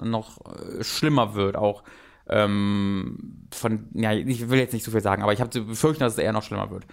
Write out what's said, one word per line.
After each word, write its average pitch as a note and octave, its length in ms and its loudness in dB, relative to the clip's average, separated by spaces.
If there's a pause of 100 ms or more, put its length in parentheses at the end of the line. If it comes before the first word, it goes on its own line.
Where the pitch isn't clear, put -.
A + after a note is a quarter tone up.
noch, A2 360 -4
äh, - 440 -10
schlimmer B2 540 2
wird, G2+ 180 2
auch, G#2 300 0 (440)
ähm, G2+ 1200 0
von, A2 420 -2
ja, G#2+ 180 0
ich A#2 380 -2
will C3 80 4
jetzt B2 140 0
nicht A2+ 120 -4
so A2+ 60 -10
viel A2 100 2
sagen, G2 220 2
aber G#2 100 4
ich G#2 80 0
habe A#2+ 100 -2
die B2 100 -2
Befürchtung, A2+ 400 0
dass A#2+ 140 2
es G2+ 40 -4
eher G#2+ 140 2
noch G#2+ 100 -2
schlimmer G2+ 300 -6
wird. F#2 200 -10